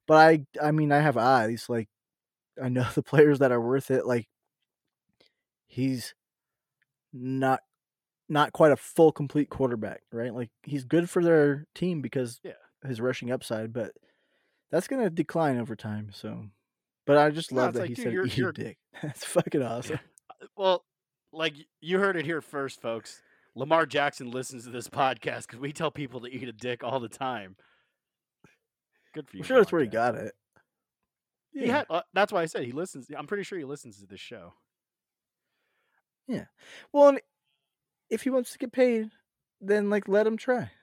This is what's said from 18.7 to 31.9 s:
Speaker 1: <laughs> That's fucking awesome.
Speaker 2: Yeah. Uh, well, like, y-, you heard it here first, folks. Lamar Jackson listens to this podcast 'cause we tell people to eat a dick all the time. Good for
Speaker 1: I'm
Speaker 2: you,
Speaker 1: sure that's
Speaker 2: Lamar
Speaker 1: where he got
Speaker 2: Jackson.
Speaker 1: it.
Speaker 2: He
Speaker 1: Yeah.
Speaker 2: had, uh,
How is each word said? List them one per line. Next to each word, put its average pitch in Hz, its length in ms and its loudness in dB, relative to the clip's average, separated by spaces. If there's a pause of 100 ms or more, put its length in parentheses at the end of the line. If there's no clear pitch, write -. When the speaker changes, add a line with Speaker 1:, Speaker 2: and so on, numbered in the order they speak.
Speaker 1:
<laughs> - 100 -18
That's 147 220 -12
fucking 165 400 0
awesome. 117 300 -8
Speaker 2:
Yeah. 123 60 -6 (440)
Uh, - 40 -20 (100)
well, 185 280 0 (460)
like, 160 240 -4
y-, 151 100 -20 (140)
you 180 200 -2
heard 196 180 0
it 156 80 -4
here 160 160 -4
first, 139 400 -8
folks. 113 400 -10 (340)
Lamar 156 300 2
Jackson 143 440 -2
listens 123 360 -10
to 123 60 -18
this 120 180 -12
podcast 127 580 -2
'cause 113 120 -18
we 139 120 -8
tell 151 180 -4
people 131 320 -10
to 120 60 -14
eat 127 220 -12
a - 20 -14
dick 120 320 -10
all 123 160 -4
the 117 80 -10
time. 107 480 -10 (1600)
Good 151 160 -14
for - 60 -20
Speaker 1:
I'm - 20 -12
Speaker 2:
you, 180 80 -10
Speaker 1:
sure 262 120 4
that's 233 140 6
Speaker 2:
Lamar 170 80 2
Speaker 1:
where 139 60 2
he 107 40 -6
got 113 260 0
Speaker 2:
Jackson. 131 120 -10
Speaker 1:
it. - 80 -16 (1300)
Speaker 2:
He 254 60 -2
Speaker 1:
Yeah. 240 100 2
Speaker 2:
had, 190 120 0
uh, 165 120 -2 (120)